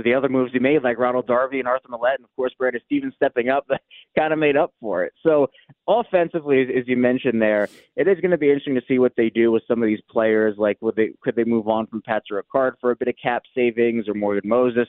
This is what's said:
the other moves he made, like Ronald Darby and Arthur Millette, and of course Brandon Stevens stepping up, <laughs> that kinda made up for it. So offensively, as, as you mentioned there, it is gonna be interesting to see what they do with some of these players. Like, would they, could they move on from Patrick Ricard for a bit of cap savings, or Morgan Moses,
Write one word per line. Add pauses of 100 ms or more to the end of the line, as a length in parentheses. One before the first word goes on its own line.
the
other
moves
he
made,
like
Ronald
Darby
and
Arthur
Millette,
and
of
course
Brandon
Stevens
stepping
up,
<laughs>
that (360)
kinda
made
up
for
it. (120)
So (380)
offensively,
as, (160)
as
you
mentioned
there, (300)
it
is
gonna
be
interesting
to
see
what
they
do
with
some
of
these (100)
players.
Like,
would
they, (120)
could
they
move
on
from
Patrick
Ricard
for
a
bit
of
cap (100)
savings,
or
Morgan
Moses,